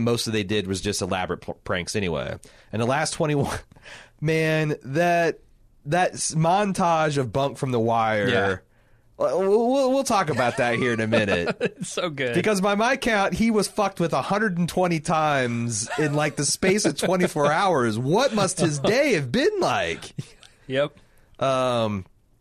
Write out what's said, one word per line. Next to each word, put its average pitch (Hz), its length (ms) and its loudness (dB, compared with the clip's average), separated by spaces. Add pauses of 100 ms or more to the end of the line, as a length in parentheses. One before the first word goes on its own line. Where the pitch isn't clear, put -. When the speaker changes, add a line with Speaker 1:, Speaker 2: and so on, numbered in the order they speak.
Speaker 1:
most 120 220 0
of 113 60 -2
they 107 100 0
did 98 240 -2
was 95 120 -4
just 101 220 -4
elaborate 92 400 -4
pl-, - 220 -10
pranks 90 320 -4
anyway. 80 400 -4 (360)
And 107 80 -4
the 117 60 0
last 147 300 -2
twenty-one," 147 420 -2 (320)
<laughs> - 320 -20
man, 156 600 0
that, 170 560 0 (480)
that 175 260 0
s-, - 220 -6
montage 165 840 2
of 127 160 -2
Bunk 135 240 -2
from 131 140 -4
The 120 80 2
Wire. 113 500 2
Speaker 2:
Yeah. 98 260 2 (640)
Speaker 1:
Uh, 135 200 0
we'll, 208 320 4
we'll, 262 220 2
we'll 269 100 0
talk 196 260 0
about 123 280 0
that 120 180 2
here 120 180 0
in 110 60 -2
a 110 80 0
minute. 98 520 0
Speaker 2:
<laughs> 240 200 -2
It's 208 100 -10
so 175 220 -4
good. 131 240 -4
Speaker 1:
Because 190 260 2
by 202 140 2
my 240 220 2
count, 214 360 0
he 214 160 2
was 214 180 2
fucked 196 320 -2
with 165 140 0
a 139 80 0
hundred 196 380 0
and 170 100 0
twenty 175 300 0
times 123 1000 0
in, 147 160 0
like, 147 220 0
the 147 100 -2
space 202 400 2
of 156 120 0
twenty-four 170 540 2
<laughs> - 0 -
hours. 151 460 2
What 165 380 2
must 190 240 0
his 151 180 0
day 226 360 2
have 139 180 -2
been 370 280 2
like? 101 540 -2 (540)
Speaker 2:
Yep. 139 280 -2 (440)
Speaker 1:
Um, 123 640 0 (360)